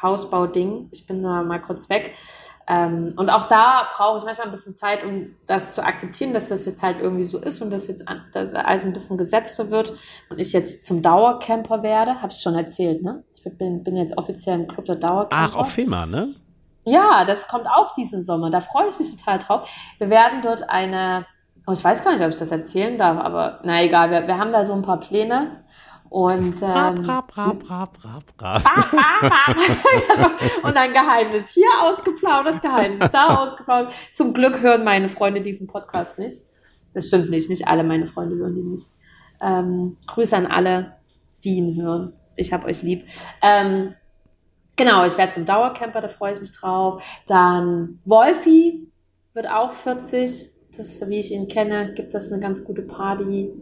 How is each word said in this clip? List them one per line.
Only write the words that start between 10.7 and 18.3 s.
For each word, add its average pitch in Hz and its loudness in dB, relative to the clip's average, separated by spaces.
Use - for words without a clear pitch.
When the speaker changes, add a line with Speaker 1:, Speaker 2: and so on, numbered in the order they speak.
Speaker 1:
zum 170 -2
Dauercamper 220 2
werde. 220 0
Hab's 190 -8
schon 170 -2
erzählt, 165 -2
ne? 185 -8
Ich - -16
bin, 175 -6
bin 185 -4
jetzt 170 -2
offiziell 180 -4
im 165 -6
Club - -14
der 175 -2
Dauercamper. 170 0
Speaker 2:
Ach, - -10
auf 156 -2
Fehmarn, 90 -2
ne? 196 -6
Speaker 1:
Ja, 285 6
das 202 -4
kommt 233 -6
auch 370 2
diesen 202 -8
Sommer. 170 -4